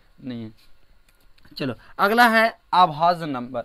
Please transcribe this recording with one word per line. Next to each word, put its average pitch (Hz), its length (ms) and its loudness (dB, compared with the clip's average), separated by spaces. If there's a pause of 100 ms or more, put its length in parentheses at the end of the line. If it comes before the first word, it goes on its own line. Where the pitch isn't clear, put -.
(180)
नहीं 123 240 -12
है। 110 240 -20 (880)
चलो, 254 180 -6 (240)
अगला 226 300 4
है 226 240 2 (220)
आभाज्य 170 520 2
नंबर, 123 380 -8